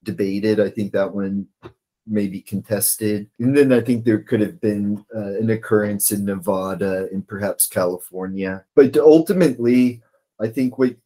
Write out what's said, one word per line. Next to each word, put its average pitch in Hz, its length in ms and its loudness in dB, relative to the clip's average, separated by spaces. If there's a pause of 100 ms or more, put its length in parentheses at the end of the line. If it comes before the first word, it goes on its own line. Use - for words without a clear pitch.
debated. 101 580 -2
I 101 100 2
think 104 220 -6
that 98 220 -2
one 98 340 -4 (580)
may 107 200 -2
be 95 140 -8
contested. 104 880 -4 (100)
And 127 160 0
then 143 160 6
I 120 120 4
think 117 240 -2
there 110 140 2
could 113 200 -2
have 101 220 -4
been, 104 420 -2 (100)
uh, 101 280 -8
an 110 80 0
occurrence 104 600 0
in 101 140 -4
Nevada 95 880 -4
and 95 160 -8
perhaps 98 380 -4
California. 95 960 -6 (100)
But 131 220 6
ultimately, 135 1040 4 (400)
I 110 80 -2
think 123 300 -4
what 127 280 2